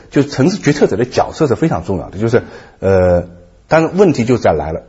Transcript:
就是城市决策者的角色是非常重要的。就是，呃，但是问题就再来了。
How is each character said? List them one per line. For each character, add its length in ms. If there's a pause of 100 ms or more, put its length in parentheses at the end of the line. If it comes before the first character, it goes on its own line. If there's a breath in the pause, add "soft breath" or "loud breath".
(100)
就 120
是 60
城 220
市 80
决 140
策 140
者 100
的 80
角 280
色 140
是 80
非 140
常 160
重 140
要 120
的。 80
就 100
是， 140 (380 loud breath)
呃， 480 (400)
但 140
是 120
问 180
题 120
就 120
再 160
来 200
了。 160